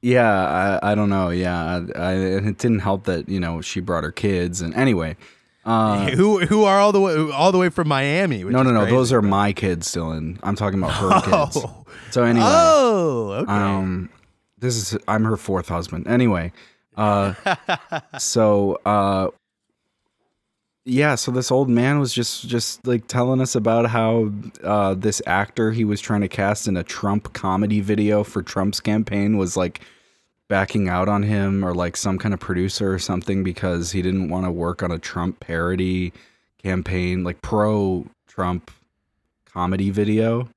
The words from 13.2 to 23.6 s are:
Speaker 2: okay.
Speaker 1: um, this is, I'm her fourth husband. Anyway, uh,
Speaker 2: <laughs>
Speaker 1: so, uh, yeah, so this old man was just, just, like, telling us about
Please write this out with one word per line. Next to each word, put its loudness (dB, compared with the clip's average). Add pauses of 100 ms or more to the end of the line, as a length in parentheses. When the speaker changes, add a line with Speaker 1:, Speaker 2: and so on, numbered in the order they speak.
Speaker 2:
okay. -4
Speaker 1:
um, -2 (480)
this -2
is, -6 (120)
I'm 2
her 0
fourth -4
husband. -6
Anyway, 2 (440)
uh, 0 (440)
Speaker 2:
<laughs> -12
Speaker 1:
so, 2
uh, 0 (1600)
yeah, 2
so -4
this -2
old 2
man 2
was 0
just, -4
just, -4
like, -2
telling 0
us -2
about 2